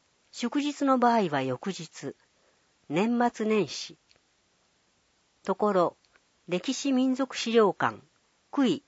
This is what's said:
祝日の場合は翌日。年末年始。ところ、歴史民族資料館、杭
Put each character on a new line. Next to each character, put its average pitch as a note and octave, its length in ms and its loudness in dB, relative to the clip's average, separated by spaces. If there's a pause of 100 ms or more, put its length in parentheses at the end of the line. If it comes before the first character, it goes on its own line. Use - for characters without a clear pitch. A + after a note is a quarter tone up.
(300)
祝 B3 300 -2
日 C#4+ 240 -4
の C4 140 4
場 A#3+ 160 4
合 G3 160 2
は C#3+ 100 0
翌 C3 280 -4
日。 D#3+ 460 -10 (760)
年 A3+ 280 2 (140)
末 A3 140 -6
年 G#3+ 200 2
始。 - 300 -12 (1500)
と F#3+ 120 -4
こ G#3 180 0
ろ、 F3 240 2 (520)
歴 F3+ 260 -4
史 C#4 180 -4
民 B3+ 220 2
族 C4 200 -4
資 - 180 -4
料 G#3+ 200 6
館、 A2+ 260 -4 (520)
杭 B3 380 0